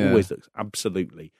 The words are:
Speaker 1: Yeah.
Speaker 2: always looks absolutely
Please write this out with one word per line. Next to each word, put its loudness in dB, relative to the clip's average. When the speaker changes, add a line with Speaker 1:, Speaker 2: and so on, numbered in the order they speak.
Speaker 1:
Yeah. 4
Speaker 2:
always 4
looks -10
absolutely -6